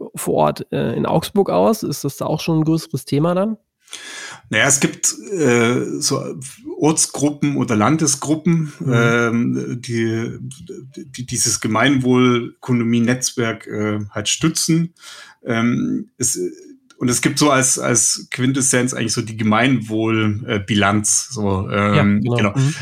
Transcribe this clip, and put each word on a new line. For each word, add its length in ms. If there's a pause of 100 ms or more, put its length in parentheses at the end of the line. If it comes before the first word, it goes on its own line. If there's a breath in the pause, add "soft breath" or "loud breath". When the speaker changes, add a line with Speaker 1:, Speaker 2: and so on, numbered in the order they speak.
(160)
Speaker 1:
vor 200
Ort, 360
äh, 240
in 120
Augsburg 420
aus? 340
Ist 220
das 120
da 100
auch 120
schon 200
ein 40
größeres 400
Thema 300
dann? 240 (920 loud breath)
Speaker 2:
Naja, 180
es 120
gibt, 360 (160)
äh, 680
so 220 (560)
Ortsgruppen 800
oder 180
Landesgruppen, 1040
Speaker 1:
Mhm. 140
Speaker 2:
ähm, 880
die, 560 (580)
die 300
dieses 340 (1000)
Gemeinwohlökonomie-Netzwerk, 1040
äh, 320 (100)
halt 200
stützen. 640 (520 loud breath)
Ähm, 720
es, 220 (580)
und 120
es 120
gibt 180
so 120
als, 280
als 520
Quintessenz 640
eigentlich 200
so 80
die 160
Gemeinwohl-, 1120
äh, 120
Bilanz, 720
so, 380
ähm, 260
Speaker 1:
Ja, 80
genau. 320
Speaker 2:
genau. 220
Speaker 1:
Mhm. 240